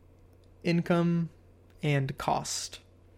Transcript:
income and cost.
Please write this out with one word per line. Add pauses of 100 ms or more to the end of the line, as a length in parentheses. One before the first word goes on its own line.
(640)
income (540)
and
cost. (380)